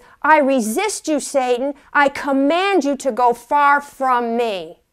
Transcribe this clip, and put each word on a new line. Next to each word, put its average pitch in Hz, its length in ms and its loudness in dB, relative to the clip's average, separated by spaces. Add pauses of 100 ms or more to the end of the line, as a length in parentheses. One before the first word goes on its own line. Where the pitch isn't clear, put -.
(220)
I 302 180 4
resist 269 680 -2
you, 302 140 -2
Satan. 254 540 -2 (180)
I 285 160 4
command 285 760 0
you 277 140 -2
to - 140 -4
go 240 220 2
far 285 460 2
from 247 560 -2
me." 190 460 -6 (120)